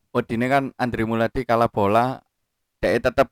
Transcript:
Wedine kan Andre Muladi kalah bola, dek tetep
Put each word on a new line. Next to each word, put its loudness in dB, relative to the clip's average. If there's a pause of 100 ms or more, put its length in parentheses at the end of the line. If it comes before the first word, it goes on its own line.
(160)
Wedine -2
kan 2 (160)
Andre -2
Muladi -2
kalah 2
bola, 0 (560)
dek 0
tetep 0